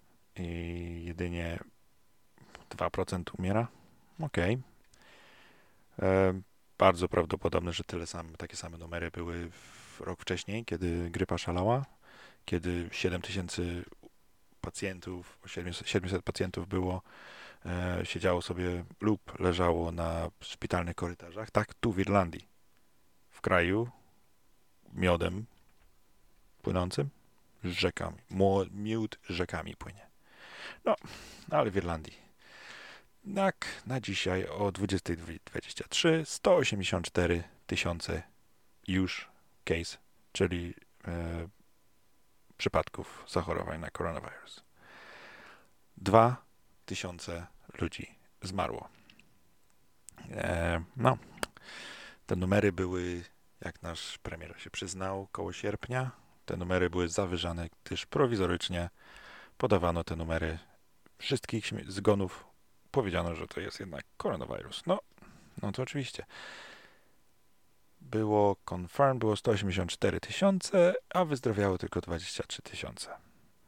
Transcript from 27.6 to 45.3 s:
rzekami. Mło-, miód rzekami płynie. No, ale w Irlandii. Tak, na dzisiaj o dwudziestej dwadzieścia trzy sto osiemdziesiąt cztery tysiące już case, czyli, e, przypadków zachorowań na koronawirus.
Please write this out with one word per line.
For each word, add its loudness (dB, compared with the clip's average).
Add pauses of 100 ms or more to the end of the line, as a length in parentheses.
rzekami. -2 (120)
Mło-, 4
miód -4 (100)
rzekami -4
płynie. -16 (800)
No, 4 (560)
ale 4
w -8
Irlandii. -2 (1080)
Tak, 2 (180)
na -2
dzisiaj 0
o 0
dwudziestej 0 (280)
dwadzieścia -8
trzy 4
sto 4
osiemdziesiąt 2
cztery 2 (240)
tysiące -2 (640)
już 0 (360)
case, -2 (340)
czyli, 0 (340)
e, -4 (1080)
przypadków -2
zachorowań -2
na -8
koronawirus. -8 (1300)